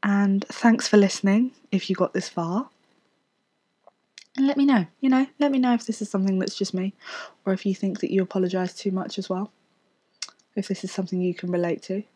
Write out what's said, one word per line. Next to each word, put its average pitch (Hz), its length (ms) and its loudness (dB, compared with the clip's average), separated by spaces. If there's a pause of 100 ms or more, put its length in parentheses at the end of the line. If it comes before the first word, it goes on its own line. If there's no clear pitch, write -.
And 196 440 2
thanks - 420 2
for 214 100 6
listening 202 540 4 (200)
if 190 180 -2
you 185 60 0
got - 180 -2
this 185 140 -4
far. 180 420 -4 (1700)
And 269 120 2
let 277 100 2
me 277 80 4
know, 233 220 4 (120)
you 269 100 2
know, 262 180 4 (120)
let 285 120 4
me 269 80 2
know 254 140 4
if 233 120 -2
this 220 160 -6
is 208 80 -6
something 190 300 0
that's - 160 -4
just - 180 -4
me, 190 200 -4 (520)
or 190 80 2
if 185 140 -2
you 190 80 0
think - 240 -4
that - 100 -4
you 190 140 2
apologise 185 500 -2
too - 180 -6
much 185 280 -6
as 185 100 -10
well, 190 220 -4 (1040)
if 202 120 -4
this - 160 -4
is 190 80 -8
something 185 300 -4
you 180 140 0
can 180 160 -6
relate 175 320 -2
to. 196 200 -6 (120)